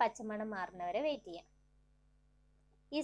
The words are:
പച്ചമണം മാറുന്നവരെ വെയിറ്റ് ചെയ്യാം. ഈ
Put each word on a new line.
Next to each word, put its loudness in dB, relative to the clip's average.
പച്ചമണം 0
മാറുന്നവരെ -2
വെയിറ്റ് -2
ചെയ്യാം. -10
ഈ 4